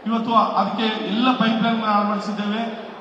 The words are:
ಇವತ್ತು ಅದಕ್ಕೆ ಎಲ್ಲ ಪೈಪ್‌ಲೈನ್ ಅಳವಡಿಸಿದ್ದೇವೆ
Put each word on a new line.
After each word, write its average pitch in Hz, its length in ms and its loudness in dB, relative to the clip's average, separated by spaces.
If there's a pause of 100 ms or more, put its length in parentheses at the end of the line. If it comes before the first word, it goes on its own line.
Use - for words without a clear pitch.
ಇವತ್ತು 226 280 0
ಅದಕ್ಕೆ 202 500 2
ಎಲ್ಲ 220 480 0
ಪೈಪ್‌ಲೈನ್ 226 520 2
ಅಳವಡಿಸಿದ್ದೇವೆ 208 1040 -2 (120)